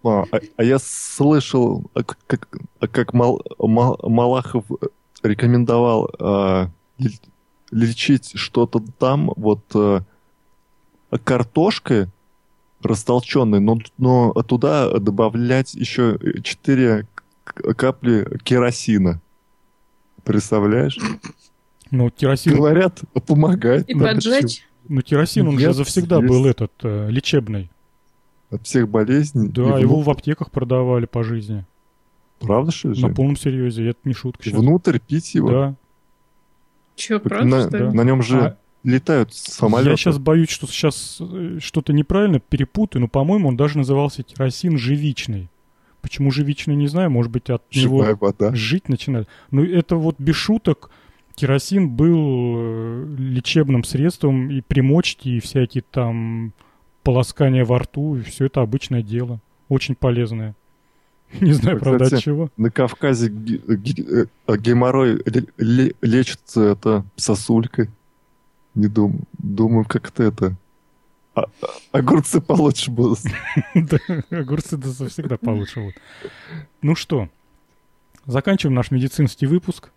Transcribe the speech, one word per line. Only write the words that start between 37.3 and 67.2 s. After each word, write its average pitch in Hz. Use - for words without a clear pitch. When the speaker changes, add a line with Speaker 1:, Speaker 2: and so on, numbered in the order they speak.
Speaker 1:
на, 131
Speaker 3:
что -
ли? 117
Speaker 1:
на 117
нем 131
же 127
Speaker 2:
А -
Speaker 1:
летают 131
самолеты. 120
Speaker 2:
я 156
щас 156
боюсь, 156
что -
щас, -
э, 180
что-то -
неправильно 170
перепутаю, 143
но, 120
по-моему, 156
он 120
даже 147
назывался 139
керосин 143
живичный. 123
Почему 139
живичный, 143
не 143
знаю, 165
может 117
быть, 123
от 120
Speaker 1:
Живая 131
Speaker 2:
него 104
Speaker 1:
вода. 104
Speaker 2:
жить 113
начинали. 123
Ну, 139
это 175
вот 160
без 143
шуток, -
керосин 139
был, 131
э, 117
лечебным 131
средством, 135
и 135
примочки, 139
и 120
всякие 127
там 113
полоскания 127
во 123
рту, 143
и 117
все -
это 139
обычное 120
дело. 117
Очень 135
полезное. 113
<laughs> -
Не 170
знаю, 139
Speaker 1:
Кстати, 131
Speaker 2:
правда, 131
от 113
чего. 151
Speaker 1:
на 113
Кавказе 139
ге-, 110
ге-, 110
э, 110
геморрой 120
ле-, 123
ле-, 123
лечится 120
это 104
сосулькой. 113